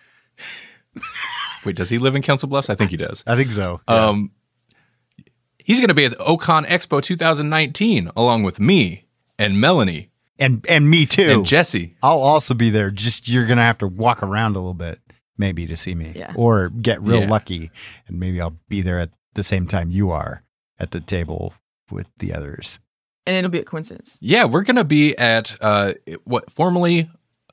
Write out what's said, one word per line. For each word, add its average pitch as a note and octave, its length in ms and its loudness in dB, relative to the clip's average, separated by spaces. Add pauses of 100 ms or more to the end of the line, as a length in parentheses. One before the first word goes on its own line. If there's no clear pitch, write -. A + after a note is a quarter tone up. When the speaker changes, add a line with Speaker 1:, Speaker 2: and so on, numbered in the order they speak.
(360)
Speaker 1:
<laughs> - 1300 -14
Wait, G2 120 -6
does F#2 140 -6
he A#2 80 -2
live C3 180 0
in C#3 60 -2
Council C#3 260 -2
Bluffs? C#3 220 -2
I G#2 40 0
think G2 160 0
he F2 60 -6
does. - 300 -8
Speaker 2:
I A2+ 100 0
think C3 140 0
so. F#2 380 -6
Yeah. A2+ 200 4
Speaker 1:
Um, G#2 220 -2 (1300)
he's A#3+ 220 0
gonna G#3 140 4
be C#3+ 100 4
at A#2+ 80 2
the - 120 -12
Ocon D#3+ 420 2
Expo E3 360 0
two F3+ 140 -4
thousand E3 320 0
nineteen D#3 680 0
along A#2 280 4
with F#2+ 160 -2
me G#2+ 460 2 (320)
and G2+ 220 2
Melanie. A2+ 500 2 (280)
Speaker 2:
And, C3 300 0
and D3+ 220 6
me E3+ 160 6
too. F3+ 240 4
Speaker 1:
And G2+ 160 4
Jesse. G#2 560 0
Speaker 2:
I'll D3+ 160 4
also C#3+ 360 2
be A#2 160 2
there. G#2 200 0
Just, G#2 380 -6
you're A#2+ 180 2
gonna A#2+ 160 4
have A#2 160 2
to G#2 80 -4
walk A2 380 0
around G#2 320 -2
a - 20 -4
little F2+ 160 -6
bit, E2+ 240 -10 (400)
maybe, F2 300 -2
to E2 80 -8
see F2+ 180 -8
me. E2 220 -8
Speaker 3:
Yeah. F2 180 -14
Speaker 2:
Or A2 360 2
get A2+ 300 -2
real A2 200 2
Speaker 1:
Yeah. F#2+ 80 0
Speaker 2:
lucky, F2+ 420 -2 (380)
and F2 100 -10
maybe F2+ 220 -4
I'll E2 160 -6 (120)
be G2+ 140 -4
there F2+ 160 -2
at E2+ 120 -4 (240)
the G2+ 100 -4
same F2+ 240 -2
time F2 240 -4
you F#2+ 180 0
are D2 320 -6 (380)
at F2 100 -8
the F2+ 100 -8
table E2+ 540 -6 (380)
with F#2+ 140 -10 (120)
the F#2 160 -6
others. - 460 -12 (440)
Speaker 3:
And F#3 120 -2
it'll F#3 140 -2
be E3+ 100 -4
a - 40 -8
coincidence. - 560 -14
Speaker 1:
Yeah, F#3+ 260 2
we're C#3+ 180 2
gonna B3 180 2
be D3 340 4
at, A2+ 440 2
uh, G#2 320 2 (320)
what A#2+ 260 -4
formerly, F3 580 0 (440)